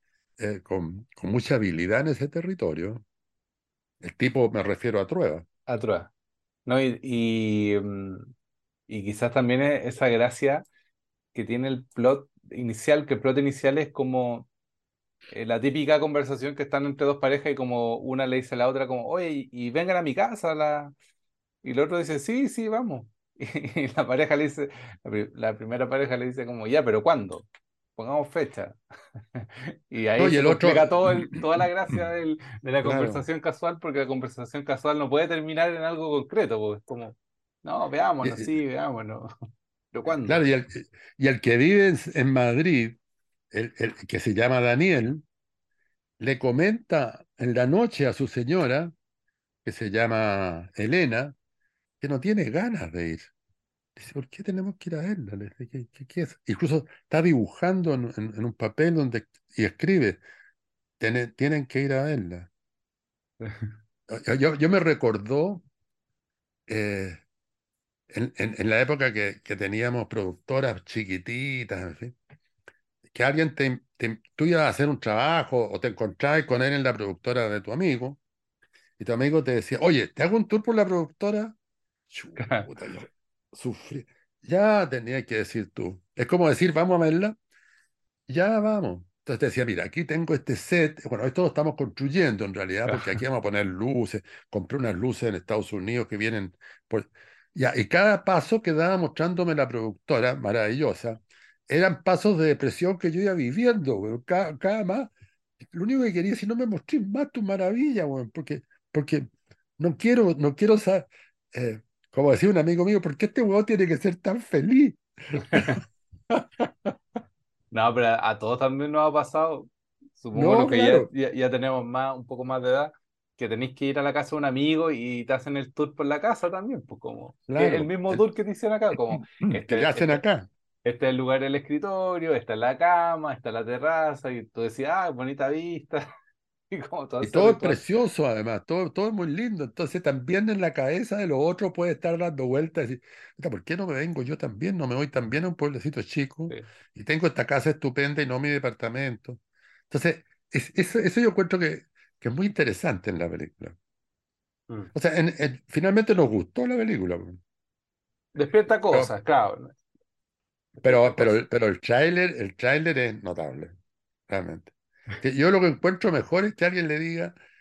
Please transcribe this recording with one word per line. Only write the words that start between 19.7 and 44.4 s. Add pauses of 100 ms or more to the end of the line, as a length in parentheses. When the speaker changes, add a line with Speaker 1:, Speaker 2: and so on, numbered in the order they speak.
Speaker 2:
vengan
a
mi
casa",
la... (680)
y
el
otro
dice,
"Sí,
sí,
vamos". (280)
<laughs>
Y,
y
la
pareja
le
dice, (340)
la
pri-,
la
primera
pareja
le
dice
como,
"Ya,
pero
¿cuándo? (480)
Pongamos
fecha". (140)
<laughs>
Y
ahí
Speaker 1:
No,
y
Speaker 2:
se
Speaker 1:
el
otro
Speaker 2:
complica
todo
el,
toda
la
gracia
Speaker 1:
<clears throat>
Speaker 2:
del, (220)
de
la
Speaker 1:
Claro.
Speaker 2:
conversación
casual,
porque
la
conversación
casual
no
puede
terminar
en
algo
concreto,
porque
es
como, (480)
"No,
veámonos,
Speaker 1:
Y,
Speaker 2:
sí,
veámonos".
<laughs> (340)
"¿Pero
cuándo?".
Speaker 1:
claro,
y
el, (500)
y
el
que
vive
en, (160)
en
Madrid, (540)
el,
el (120)
que
se
llama